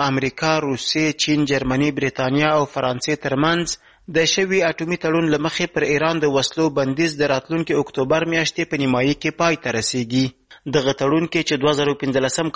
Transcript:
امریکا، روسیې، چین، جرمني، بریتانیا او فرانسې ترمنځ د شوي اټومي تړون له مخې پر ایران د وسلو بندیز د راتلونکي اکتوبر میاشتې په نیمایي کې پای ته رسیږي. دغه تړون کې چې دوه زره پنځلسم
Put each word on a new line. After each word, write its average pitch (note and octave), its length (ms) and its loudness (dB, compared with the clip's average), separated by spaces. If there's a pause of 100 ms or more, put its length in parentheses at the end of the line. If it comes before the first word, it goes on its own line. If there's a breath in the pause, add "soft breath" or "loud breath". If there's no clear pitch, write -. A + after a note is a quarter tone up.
(120)
امریکا، D3 480 0
روسیې، D3 520 -2 (100)
چین، D3+ 280 2
جرمني، C3+ 480 0
بریتانیا C#3 560 0
او D3 100 4
فرانسې B2+ 500 -2 (120)
ترمنځ D#3 400 0 (500 soft breath)
د D#3+ 160 4
شوي F#3+ 340 0
اټومي E3 360 -2
تړون E3 320 2
له D3 100 2
مخې E3+ 300 -2
پر D3 180 0
ایران D#3+ 300 2
د D3 120 4
وسلو D3 400 0
بندیز C#3+ 460 0
د D3 100 2
راتلونکي D#3+ 480 -2
اکتوبر C#3+ 540 0
میاشتې E3 380 -2
په D#3+ 120 -4
نیمایي C3 320 2
کې D3+ 240 -4
پای E3+ 240 2
ته B2 140 -4
رسیږي. B2 500 0 (480 loud breath)
دغه C3+ 260 2
تړون D3+ 320 0
کې E3 160 0
چې D#3 140 0
دوه D3+ 160 2
زره C#3+ 240 0
پنځلسم C3+ 540 0